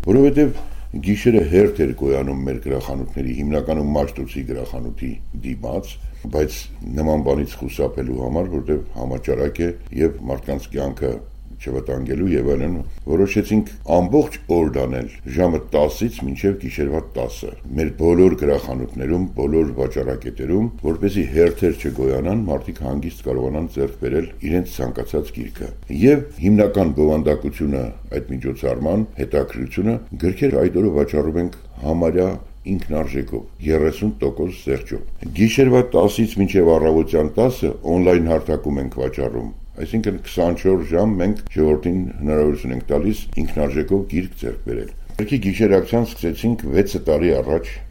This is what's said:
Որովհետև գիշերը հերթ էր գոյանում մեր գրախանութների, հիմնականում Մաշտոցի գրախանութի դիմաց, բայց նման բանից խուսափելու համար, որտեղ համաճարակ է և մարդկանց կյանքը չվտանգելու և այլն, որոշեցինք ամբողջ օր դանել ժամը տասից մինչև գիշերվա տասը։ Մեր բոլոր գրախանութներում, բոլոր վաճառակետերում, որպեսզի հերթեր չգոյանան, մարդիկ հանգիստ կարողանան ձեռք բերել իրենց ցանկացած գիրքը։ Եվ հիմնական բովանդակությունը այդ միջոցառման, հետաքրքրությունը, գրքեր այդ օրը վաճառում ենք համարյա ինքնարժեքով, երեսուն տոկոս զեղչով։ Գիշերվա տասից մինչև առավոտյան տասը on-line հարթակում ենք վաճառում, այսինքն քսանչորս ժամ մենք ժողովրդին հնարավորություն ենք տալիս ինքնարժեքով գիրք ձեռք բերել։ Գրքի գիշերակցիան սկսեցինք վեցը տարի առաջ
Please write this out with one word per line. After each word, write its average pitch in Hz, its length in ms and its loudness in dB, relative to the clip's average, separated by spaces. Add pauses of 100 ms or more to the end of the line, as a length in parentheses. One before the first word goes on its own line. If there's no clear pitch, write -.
Որովհետև 139 600 4 (300)
գիշերը 104 520 4
հերթ 90 360 4
էր 67 140 2
գոյանում 67 500 0
մեր 67 160 -2
գրախանութների, 65 760 -4
հիմնականում 73 600 0
Մաշտոցի 69 500 -2
գրախանութի 62 680 -6 (300)
դիմաց, 65 500 -6 (320)
բայց 78 340 -2 (360)
նման 76 320 0
բանից 69 320 -2
խուսափելու 64 640 -4
համար, 80 320 -2
որտեղ 71 280 -2 (100)
համաճարակ 65 680 -2
է 85 100 0 (200)
և 76 320 0
մարդկանց 67 480 -6
կյանքը 67 440 -4 (380)
չվտանգելու 65 760 -4
և 71 220 2
այլն, 71 220 0 (300)
որոշեցինք 98 680 2 (180)
ամբողջ 90 480 4 (140)
օր 85 220 4
դանել 64 380 -2 (160)
ժամը 80 440 2
տասից 78 520 2
մինչև 67 380 0
գիշերվա 73 420 -2 (100)
տասը։ 60 400 -6 (200)
Մեր 71 240 -2
բոլոր 85 440 6
գրախանութներում, 69 920 -2
բոլոր 73 420 0
վաճառակետերում, 64 920 -2 (120)
որպեսզի 92 500 0
հերթեր 85 500 4
չգոյանան, 67 640 0
մարդիկ 73 400 -4
հանգիստ 71 400 -6
կարողանան 65 460 -2
ձեռք 69 280 -4
բերել 69 300 -2 (120)
իրենց 82 340 -2
ցանկացած 64 600 -4
գիրքը։ - 360 -10 (240)
Եվ 131 300 6 (100)
հիմնական 98 600 4
բովանդակությունը 73 880 2 (260)
այդ - 240 -6
միջոցառման, 67 800 -2
հետաքրքրությունը, 71 840 -2 (160)
գրքեր 90 460 2
այդ 87 200 2
օրը 98 140 2
վաճառում 76 460 0
ենք 87 180 -4 (260)
համարյա 85 440 2 (340)
ինքնարժեքով, 73 800 -4 (160)
երեսուն 78 560 2
տոկոս 80 460 -4
զեղչով։ - 720 -6
Գիշերվա 123 500 6 (100)
տասից 104 480 4
մինչև 90 320 6
առավոտյան 78 600 4
տասը 113 400 2 (120)
on-line 87 480 4
հարթակում 73 480 0
ենք 64 220 -6
վաճառում, 60 480 -4 (220)
այսինքն 107 480 -2
քսանչորս 87 640 2
ժամ 92 300 2
մենք 98 320 0
ժողովրդին 78 540 2 (100)
հնարավորություն 73 640 0
ենք 64 100 -6
տալիս 82 360 0 (120)
ինքնարժեքով 76 800 0
գիրք 92 260 -4
ձեռք 58 300 -8
բերել։ 58 240 -6 (200)
Գրքի 110 300 -2
գիշերակցիան 98 680 4
սկսեցինք 113 560 -2 (100)
վեցը 95 300 2
տարի 80 300 4
առաջ 69 400 -2 (160)